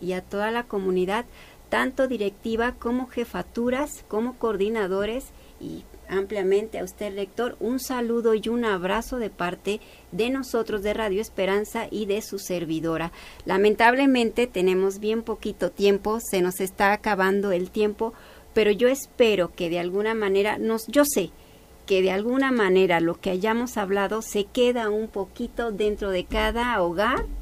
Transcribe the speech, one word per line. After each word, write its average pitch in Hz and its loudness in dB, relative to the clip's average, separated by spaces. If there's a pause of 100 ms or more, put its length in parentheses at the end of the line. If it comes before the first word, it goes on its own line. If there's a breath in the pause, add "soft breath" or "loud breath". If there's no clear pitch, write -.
y 180 -4
a 180 -4
toda 202 -4
la 233 -2
comunidad, 190 0 (460 soft breath)
tanto 254 0
directiva 226 -2
como 247 -2
jefaturas, 247 -4
como 233 -4
coordinadores 208 -2 (340 soft breath)
y 160 -12 (240)
ampliamente 196 0
a 180 -4
usted, 202 -8
rector, 202 -4
un 254 -2
saludo 233 0
y 220 0
un 240 0
abrazo 208 -2
de 214 -4
parte 180 -4 (320 soft breath)
de 220 0
nosotros 226 -2
de 208 0
Radio 208 -2
Esperanza 208 -2
y 208 -4
de 196 0
su 202 -8
servidora. 165 -2 (340 loud breath)
Lamentablemente 233 4
tenemos 190 2
bien 220 -2
poquito 202 -4
tiempo, 202 2
se 190 0
nos 180 0
está 196 2
acabando 196 2
el 180 -2
tiempo, 214 -2 (420 loud breath)
pero 208 4
yo 220 4
espero 214 2
que 175 -4
de 175 -2
alguna 196 -2
manera 202 2
nos, 220 -2
yo 285 6
sé 196 0 (560 soft breath)
que 190 4
de 185 4
alguna 247 2
manera 185 4
lo 165 0
que 196 -2
hayamos 220 0
hablado 202 -2
se 208 -2
queda 240 0
un 220 -2
poquito 233 -6
dentro 208 -2
de 180 -2
cada 220 0
hogar, 214 0 (160)